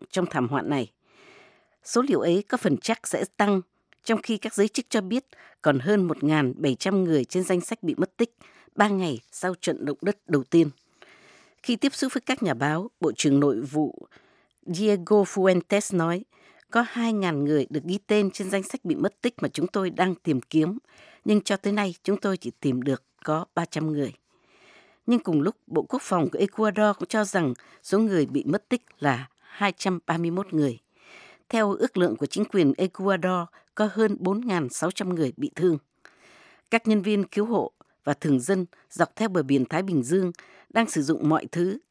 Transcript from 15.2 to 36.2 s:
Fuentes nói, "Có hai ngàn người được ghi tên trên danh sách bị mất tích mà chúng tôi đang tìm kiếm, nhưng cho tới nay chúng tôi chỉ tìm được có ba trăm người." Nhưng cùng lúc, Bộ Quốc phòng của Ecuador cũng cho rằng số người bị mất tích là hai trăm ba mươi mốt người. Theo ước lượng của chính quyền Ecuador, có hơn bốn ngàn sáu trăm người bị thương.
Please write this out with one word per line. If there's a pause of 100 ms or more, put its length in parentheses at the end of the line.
Fuentes
nói, (460)
"Có
hai
ngàn
người
được
ghi
tên
trên
danh
sách
bị
mất
tích
mà
chúng
tôi
đang
tìm
kiếm, (480)
nhưng
cho
tới
nay
chúng
tôi
chỉ
tìm
được (200)
có (100)
ba
trăm
người." (920)
Nhưng
cùng
lúc, (120)
Bộ
Quốc
phòng
của
Ecuador
cũng
cho
rằng (300)
số
người
bị
mất
tích (180)
là (100)
hai
trăm
ba
mươi
mốt
người. (680)
Theo
ước
lượng
của
chính
quyền
Ecuador, (280)
có
hơn
bốn
ngàn
sáu
trăm
người
bị
thương. (920)